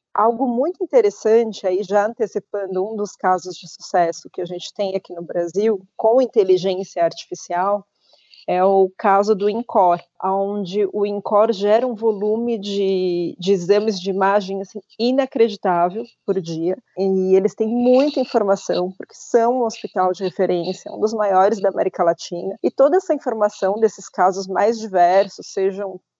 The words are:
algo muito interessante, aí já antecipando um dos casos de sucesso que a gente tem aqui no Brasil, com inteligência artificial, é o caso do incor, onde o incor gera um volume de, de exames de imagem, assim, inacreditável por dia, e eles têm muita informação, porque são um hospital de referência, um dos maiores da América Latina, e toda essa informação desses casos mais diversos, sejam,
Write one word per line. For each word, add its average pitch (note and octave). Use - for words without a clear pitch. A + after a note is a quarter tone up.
algo A3+
muito C4
interessante, A3
aí F#3
já G3+
antecipando G3+
um A3
dos G3+
casos F#3
de F3
sucesso -
que -
a F3+
gente F3
tem F#3+
aqui F#3+
no F3
Brasil, F3+
com A3+
inteligência F#3+
artificial, F3+
é F3+
o F#3+
caso G3+
do G3+
incor, G3
onde G3
o G#3
incor G#3
gera G#3
um B3
volume A3
de, F#3+
de F3+
exames G3
de F#3+
imagem, G3
assim, G3
inacreditável A3
por G3
dia, E3
e F#3+
eles F#3+
têm A3
muita B3+
informação, F#3+
porque -
são A#3+
um A#3+
hospital G3+
de F#3
referência, F3+
um -
dos G#3+
maiores G3+
da G3
América F#3
Latina, F3
e B3
toda C#4
essa F#4+
informação G#3
desses A3
casos F#3+
mais G#3
diversos, F#3+
sejam, F#3+